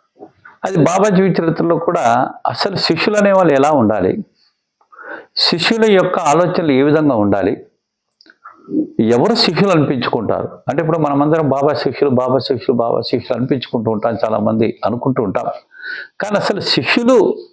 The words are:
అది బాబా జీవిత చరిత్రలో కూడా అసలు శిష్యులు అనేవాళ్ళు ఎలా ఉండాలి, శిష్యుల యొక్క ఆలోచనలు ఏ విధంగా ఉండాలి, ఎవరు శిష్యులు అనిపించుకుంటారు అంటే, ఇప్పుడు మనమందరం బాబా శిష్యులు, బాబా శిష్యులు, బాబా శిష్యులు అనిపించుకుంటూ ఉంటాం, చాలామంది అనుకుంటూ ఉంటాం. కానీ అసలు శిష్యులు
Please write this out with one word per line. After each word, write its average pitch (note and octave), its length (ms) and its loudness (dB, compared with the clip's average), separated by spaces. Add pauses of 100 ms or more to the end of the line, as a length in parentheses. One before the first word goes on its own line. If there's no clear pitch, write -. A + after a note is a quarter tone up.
(640)
అది F#3+ 120 -2
బాబా F#3+ 320 2
జీవిత F#3+ 300 2
చరిత్రలో E3 380 0
కూడా C3 560 0 (140)
అసలు F#3+ 280 -2
శిష్యులు F3 420 0
అనేవాళ్ళు F#3+ 360 4
ఎలా C#3 180 4
ఉండాలి, G#2+ 520 2 (1120)
శిష్యుల A3 560 0
యొక్క F#3 280 2
ఆలోచనలు E3 520 0
ఏ C3 100 4
విధంగా D3 340 2
ఉండాలి, G2+ 500 0 (1300)
ఎవరు B2 360 2
శిష్యులు F#3 360 0
అనిపించుకుంటారు A#2+ 880 -2 (100)
అంటే, C#3+ 120 -2
ఇప్పుడు D#3+ 160 -2
మనమందరం D3+ 520 0
బాబా C#3 240 0
శిష్యులు, C#3+ 360 -2
బాబా B2+ 280 0
శిష్యులు, B2+ 360 -2
బాబా A#2 280 0
శిష్యులు A#2+ 360 -4
అనిపించుకుంటూ A#2+ 540 -4
ఉంటాం, G#2+ 340 -2
చాలామంది A2 600 -2
అనుకుంటూ B2 380 -2
ఉంటాం. A2 220 -4 (760)
కానీ G3+ 160 -4
అసలు G3 220 -2
శిష్యులు A#3 760 2 (160)